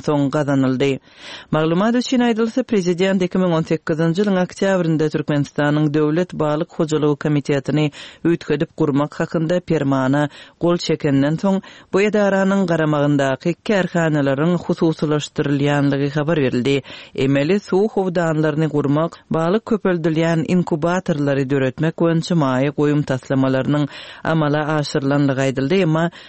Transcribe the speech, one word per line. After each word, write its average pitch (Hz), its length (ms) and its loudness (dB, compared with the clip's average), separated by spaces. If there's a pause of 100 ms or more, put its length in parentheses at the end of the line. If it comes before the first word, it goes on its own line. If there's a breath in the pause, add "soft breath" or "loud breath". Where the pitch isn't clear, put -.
soň 143 240 0
gazanyldy. 135 720 0 (520 loud breath)
Maglumat 170 440 2
üçin 247 320 0
aýdylsa, 226 360 0
Prezident 190 580 0
iki 180 160 -2
müň 185 200 2
on 160 60 0
sekizinji 165 580 0
ýylyň 202 240 0
oktýabrynda 165 680 0
Türkmenistanyň 147 800 0
Döwlet 156 400 0
Balyk 151 440 -2
Hojalygy 151 460 0
Komitetini 147 680 0 (340 loud breath)
üýtgedip 160 520 0
gurmak 147 420 0
hakynda 165 400 -2
permana 139 720 0 (300 loud breath)
gol 175 180 2
çekenden 147 640 0
soň, 190 200 0 (320 loud breath)
bu 190 80 2
edaranyň 196 680 2
garamagyndaky 147 840 0 (140)
kärhanalaryň 165 960 0
hususylaşdyrylýanlygy 143 1500 0
habar 156 220 0
berildi. 127 440 0 (340 loud breath)
Emeli 143 440 0
suw 196 360 0
howdanlaryny 160 720 0
gurmak, 147 500 0 (120)
balyk 170 340 0
köpeldilýän 165 840 0
inkubatorlary 160 1040 0
döretmek 139 460 0
boýunça 165 400 0
maýy 139 420 2
goýum 147 260 2
taslamalarynyň 135 840 0 (360 loud breath)
amala 151 380 0 (160)
aşyrylanlygy 139 680 0
aýdyldy, 135 360 0
emma 165 300 0 (180 loud breath)